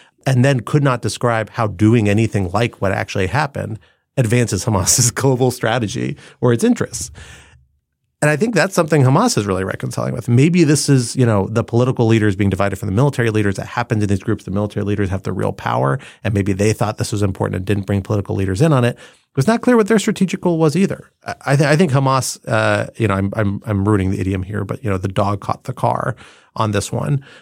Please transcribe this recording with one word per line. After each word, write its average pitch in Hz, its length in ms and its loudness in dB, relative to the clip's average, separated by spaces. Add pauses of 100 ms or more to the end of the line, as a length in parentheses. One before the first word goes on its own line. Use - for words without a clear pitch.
(260)
And 127 180 4
then 135 180 2
could 147 220 0
not 127 180 0
describe 113 480 -2
how 117 180 -2
doing 104 420 2
anything 101 420 0
like 117 300 -2
what 98 120 0
actually 107 340 -4
happened 107 520 -4 (360)
advances 113 500 0
Hamas's 113 460 0
<laughs> - 120 -6
global 131 280 2
strategy 120 640 -4 (240)
or 123 120 4
its 120 100 0
interests. - 480 -2 (1080)
And 147 120 2
I 151 40 0
think 151 200 -2
that's 185 180 2
something 160 300 4
Hamas 165 340 4
is 107 80 0
really 92 180 -2
reconciling 120 520 -6
with. - 120 -10
Maybe 156 360 4
this 143 260 2
is, 131 260 2
you 131 80 2
know, 104 260 2
the 113 140 0
political 117 440 0
leaders 107 280 4
being 98 140 0
divided 95 280 0
from 101 100 -8
the 95 80 -2
military 123 340 2
leaders 104 280 0
that - 100 -10
happens 117 340 -2
in 104 80 0
these 98 140 -2
groups. 107 200 -4
The - 60 -12
military 101 340 -4
leaders 101 280 -2
have 95 100 -4
the - 100 -8
real 98 220 -4
power, 131 460 -2 (240)
and 107 100 -2
maybe 101 180 0
they 101 220 2
thought 107 240 -4
this - 140 -6
was 101 100 -4
important 101 360 -2
and 92 80 -8
didn't 101 200 -2
bring 101 160 -2
political 101 340 -4
leaders 95 240 -2
in 156 140 4
on 127 100 2
it. 120 140 -2 (400)
It's 135 80 2
not 233 160 2
clear 247 160 4
what 214 100 2
their 226 120 2
strategic 190 420 -2
goal 175 160 0
was 160 180 2
either. - 360 -2 (120)
I, - 120 -10 (100)
I, 135 100 2
th-, 143 140 4
I 151 60 4
think 165 160 4
Hamas, 135 560 0
uh, 110 480 0
you 117 120 0
know, 98 60 0
I'm, 98 220 -2
I'm, 101 320 -2
I'm 98 200 0
ruining 98 220 2
the 101 100 -2
idiom 95 220 -2
here, 101 240 -6
but, 113 180 -8
you 107 60 -4
know, 95 80 0
the 95 100 -6
dog 98 340 -2
caught - 240 -8
the 127 80 -8
car 120 420 -2 (400)
on 110 160 0
this 101 200 -2
one. 135 320 -2 (180)